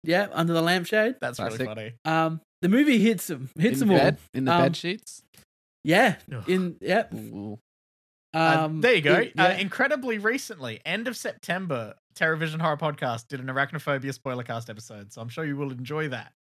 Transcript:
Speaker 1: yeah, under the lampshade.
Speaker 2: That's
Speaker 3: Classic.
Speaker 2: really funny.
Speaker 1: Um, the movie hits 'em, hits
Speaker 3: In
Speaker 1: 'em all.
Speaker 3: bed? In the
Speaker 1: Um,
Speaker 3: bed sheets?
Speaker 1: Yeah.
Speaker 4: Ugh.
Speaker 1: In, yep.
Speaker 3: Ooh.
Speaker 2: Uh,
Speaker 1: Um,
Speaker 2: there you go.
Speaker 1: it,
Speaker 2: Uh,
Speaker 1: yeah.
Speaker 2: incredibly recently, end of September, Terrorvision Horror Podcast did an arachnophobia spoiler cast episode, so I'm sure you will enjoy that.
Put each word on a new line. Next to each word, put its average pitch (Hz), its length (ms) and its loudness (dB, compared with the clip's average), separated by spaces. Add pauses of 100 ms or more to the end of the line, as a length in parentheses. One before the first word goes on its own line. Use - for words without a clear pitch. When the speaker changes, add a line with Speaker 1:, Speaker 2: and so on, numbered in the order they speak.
Speaker 1:
yeah, 180 280 2
under 170 220 2
the 165 80 4
lampshade. 185 580 2
Speaker 2:
That's 123 160 -4
Speaker 3:
Classic. 113 240 -4
Speaker 2:
really 127 60 0
funny. 110 280 -10 (120)
Speaker 1:
Um, 160 340 2 (220)
the 175 80 4
movie 262 280 6
hits 208 300 2
'em, 135 300 -8
hits 254 240 2
Speaker 3:
In 208 80 4
Speaker 1:
'em - 40 8
all. 160 40 8
Speaker 3:
bed? 147 200 4 (140)
In 131 140 -2
the 165 80 2
Speaker 1:
Um, 175 80 6
Speaker 3:
bed - 140 4
sheets? - 460 -10 (640)
Speaker 1:
Yeah. 190 320 6 (180)
Speaker 4:
Ugh. 110 140 -8
Speaker 1:
In, 180 320 0
yep. 185 320 -2
Speaker 3:
Ooh. 117 460 -12 (760)
Speaker 2:
Uh, 160 320 4
Speaker 1:
Um, 156 160 -4
Speaker 2:
there 240 140 4
you 170 80 2
go. 147 140 6
Speaker 1:
it, - 220 -2
Speaker 2:
Uh, 190 40 6
Speaker 1:
yeah. 185 160 4
Speaker 2:
incredibly 254 580 -2
recently, 196 680 -4
end 202 200 -4
of 240 80 -6
September, 170 800 -6 (200)
Terrorvision 160 480 -2
Horror 156 160 0
Podcast 147 500 -4
did 135 120 -10
an 131 80 -10
arachnophobia 139 680 -4
spoiler 123 300 -8
cast 117 260 -8
episode, 107 420 -18
so 117 80 -18
I'm 113 80 -10
sure 160 160 -8
you 143 140 -4
will 139 140 -6
enjoy 143 360 -6
that. 120 240 -10 (120)